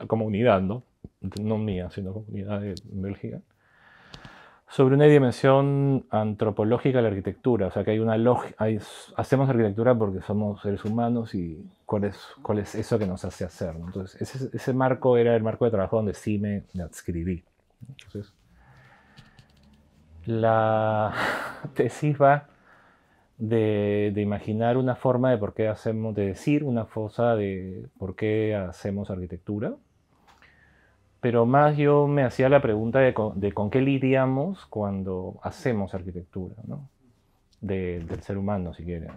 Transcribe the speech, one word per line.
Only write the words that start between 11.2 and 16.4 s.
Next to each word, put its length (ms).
y 280
cuál 200
es, 140
cuál 180
es 160
eso 240
que 80
nos 200
hace 180
hacer, 340
¿no? 100
Entonces, 340
ese, 340
ese 160
marco 460
era 180
el 60
marco 240
de 60
trabajo 240
donde 180
sí 240
me, 240